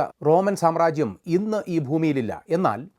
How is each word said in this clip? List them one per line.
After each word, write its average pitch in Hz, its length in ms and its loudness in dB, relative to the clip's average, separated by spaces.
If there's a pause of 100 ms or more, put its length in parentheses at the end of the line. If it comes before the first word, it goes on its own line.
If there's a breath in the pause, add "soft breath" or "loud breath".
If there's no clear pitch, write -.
(220)
റോമൻ 185 340 4
സാമ്രാജ്യം 160 540 0 (180)
ഇന്ന് 208 300 0 (100)
ഈ 170 100 -2
ഭൂമിയിലില്ല. 143 540 -2 (160)
എന്നാൽ 151 320 0 (180)